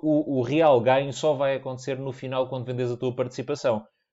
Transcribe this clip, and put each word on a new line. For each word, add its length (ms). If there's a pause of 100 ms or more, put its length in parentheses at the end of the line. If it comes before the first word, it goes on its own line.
o, 380
o 20
real 380
ganho 320
só 220
vai 240
acontecer 420
no 140
final 340
quando 160
vendes 260
a 60
tua 180
participação. 720 (260)